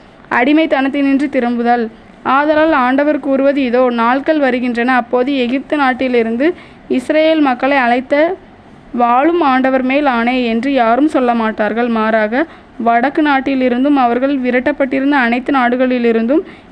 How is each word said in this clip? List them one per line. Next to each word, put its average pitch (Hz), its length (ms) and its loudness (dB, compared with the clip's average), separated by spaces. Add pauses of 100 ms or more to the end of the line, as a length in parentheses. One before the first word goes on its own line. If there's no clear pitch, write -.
(320)
அடிமைத்தனத்தினின்று 277 1000 0
திரும்புதல். 240 580 -2 (360)
ஆதலால் 302 480 2
ஆண்டவர் 285 480 0
கூறுவது 269 440 0
இதோ, 254 260 0
நாட்கள் 254 500 0
வருகின்றன, 247 560 0
அப்போது 247 420 0
எகிப்து 262 400 -2
நாட்டிலிருந்து 254 760 0 (340)
இஸ்ரேல் 311 520 0
மக்களை 269 380 0
அழைத்த 262 580 0 (560)
வாழும் 254 500 2
ஆண்டவர் 262 400 2
மேல் 269 240 0
ஆணை 247 400 0
என்று 233 280 -2
யாரும் 240 340 2
சொல்ல 254 260 0
மாட்டார்கள். 220 540 -2
மாறாக 220 580 0 (320)
வடக்கு 240 440 0
நாட்டிலிருந்தும் 269 760 0
அவர்கள் 262 440 0
விரட்டப்பட்டிருந்த 262 720 -2
அனைத்து 254 420 0
நாடுகளிலிருந்தும் 247 880 0 (300)